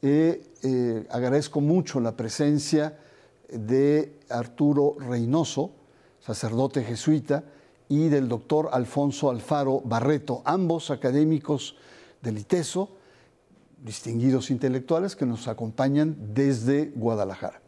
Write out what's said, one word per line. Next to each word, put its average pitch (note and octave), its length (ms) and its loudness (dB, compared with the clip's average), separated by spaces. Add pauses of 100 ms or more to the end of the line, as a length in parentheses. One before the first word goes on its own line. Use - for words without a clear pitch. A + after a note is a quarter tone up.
eh, D#3 400 4 (200)
eh, B2 480 0
agradezco B2+ 500 0
mucho D3 400 2
la A2+ 160 -2
presencia D3 800 0 (520)
de C#3 680 2 (120)
Arturo C#3+ 680 2
Reynoso, C3+ 720 -2 (480)
sacerdote A#2+ 640 -2
jesuita, C#3+ 640 0 (420)
y D3+ 220 2
del C#3+ 180 2
doctor D3+ 460 0
Alfonso C#3 560 0
Alfaro C3+ 540 0
Barreto, B2 640 0
ambos E3 440 0
académicos C#3+ 880 0 (460)
del A2 160 -4
iteso, F3+ 580 -2 (800)
distinguidos A#2+ 720 -2
intelectuales C3+ 680 -2
que C#3 100 -2
nos A#2+ 220 -4
acompañan C#3 680 0 (160)
desde C#3 640 2
Guadalajara. G#2 720 -4